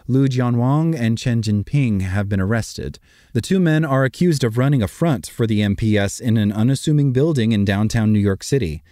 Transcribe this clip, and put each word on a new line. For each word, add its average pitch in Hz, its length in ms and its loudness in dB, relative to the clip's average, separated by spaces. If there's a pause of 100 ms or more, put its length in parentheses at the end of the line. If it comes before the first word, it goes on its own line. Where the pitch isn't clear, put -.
Lu 135 200 2
Jianwang 127 720 0
and 113 200 0
Chen 117 240 -2
Jinping, 107 580 0
have 98 260 -2
been 101 140 -2
arrested. 98 560 -4 (360)
The 113 80 0
two 190 180 0
men 160 260 2
are 135 180 0
accused 147 400 0
of 113 140 -2
running 135 240 2
a 95 60 2
front 156 400 -2
for - 180 -4
the 107 160 0
M 101 140 2
P 107 220 0
S 101 220 -2
in 117 160 0
an 104 160 2
unassuming 135 600 0
building 127 380 2
in 104 120 2
downtown 107 480 0
New 107 80 4
York 98 240 0
City. 90 480 -4